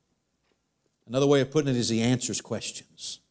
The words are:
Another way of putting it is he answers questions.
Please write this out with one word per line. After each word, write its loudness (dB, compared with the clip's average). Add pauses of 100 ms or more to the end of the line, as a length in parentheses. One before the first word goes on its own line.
(1040)
Another 0
way 6
of -2
putting 0
it 0
is 0
he 2
answers 0
questions. -10 (120)